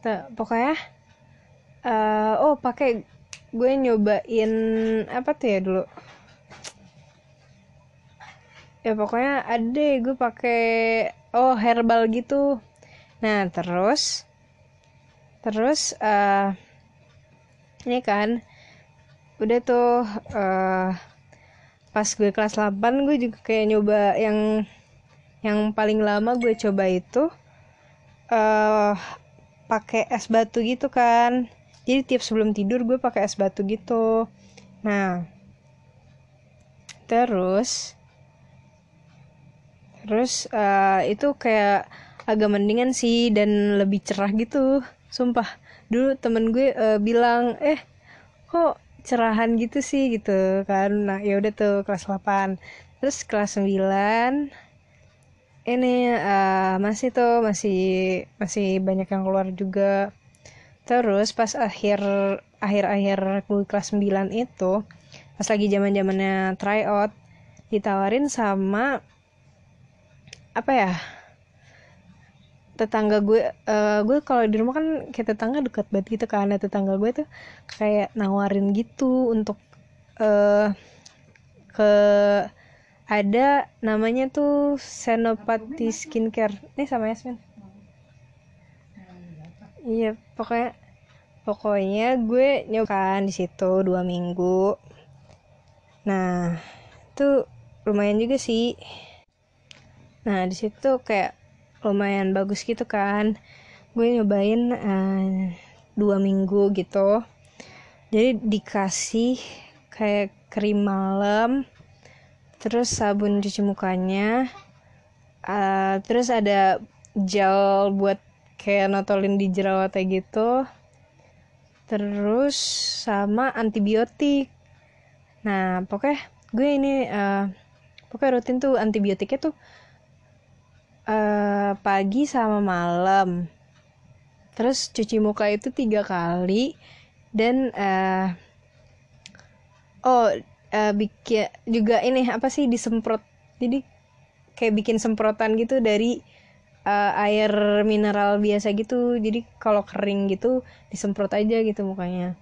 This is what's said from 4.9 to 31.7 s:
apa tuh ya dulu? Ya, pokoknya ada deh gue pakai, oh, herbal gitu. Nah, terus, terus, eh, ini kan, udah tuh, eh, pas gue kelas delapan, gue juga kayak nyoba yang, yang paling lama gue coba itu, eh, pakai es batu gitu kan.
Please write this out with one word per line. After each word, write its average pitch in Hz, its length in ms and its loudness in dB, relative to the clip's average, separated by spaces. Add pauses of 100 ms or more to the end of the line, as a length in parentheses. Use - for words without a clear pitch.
apa 254 260 -4
tuh 269 100 -4
ya 202 140 2
dulu? 190 220 -2 (3000)
Ya, 220 160 0
pokoknya 240 480 0
ada 233 160 -2
deh 269 400 2
gue 262 160 -2
pakai, 233 440 0 (760)
oh, 254 160 6
herbal 233 560 2
gitu. 277 480 0 (640)
Nah, 214 320 0
terus, 180 720 -2 (1200)
terus, 226 560 -2
eh, 202 560 2 (1300)
ini 247 160 -2
kan, 220 400 -2 (960)
udah 226 240 0
tuh, 240 480 2 (240)
eh, 185 640 0 (960)
pas 214 240 0
gue 202 160 2
kelas 214 240 -2
delapan, 220 480 0
gue 262 240 0
juga 214 160 -12
kayak 220 240 0
nyoba 208 480 2
yang, 214 480 0 (800)
yang 214 320 0
paling 214 240 2
lama 214 400 2
gue 226 160 2
coba 196 320 0
itu, 240 400 0 (1040)
eh, 214 600 2 (800)
pakai 220 400 -2
es 233 160 -4
batu 226 380 0
gitu 254 260 -4
kan. 240 560 2 (400)